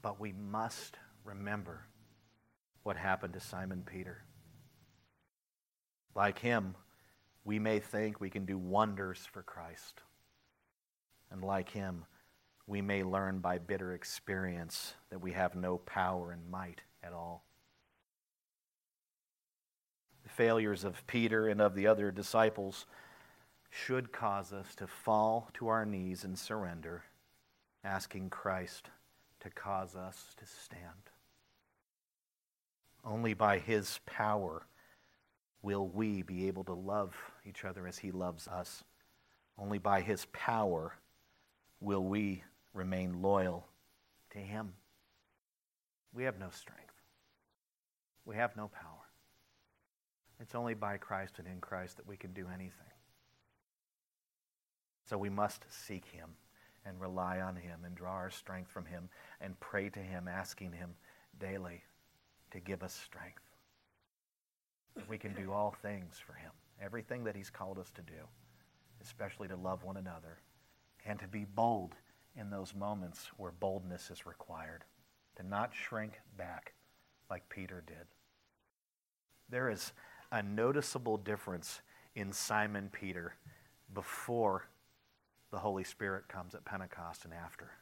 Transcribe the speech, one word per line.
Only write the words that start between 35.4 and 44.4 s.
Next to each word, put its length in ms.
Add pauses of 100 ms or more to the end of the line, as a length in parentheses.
will 260
we 340
be 260
able 160
to 100
love 400 (320)
each 180
other 220
as 120
he 120
loves 380
us. 360 (760)
Only 200
by 240
his 240
power 680 (840)
will 240
we 400 (280)
remain 480
loyal 460 (640)
to 80
him. 340 (1400)